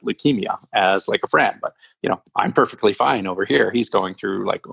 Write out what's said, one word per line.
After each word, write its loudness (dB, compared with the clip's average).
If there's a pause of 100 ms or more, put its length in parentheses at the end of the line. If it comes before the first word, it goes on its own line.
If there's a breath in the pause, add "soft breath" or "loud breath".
leukemia -2 (140)
as, 2
like, -2
a -6
friend. 2
But, -6 (300 soft breath)
you -2
know, -4 (160)
I'm 0
perfectly 2
fine 0
over -2
here. 2
He's 0
going 0
through, -4
like, -2 (100)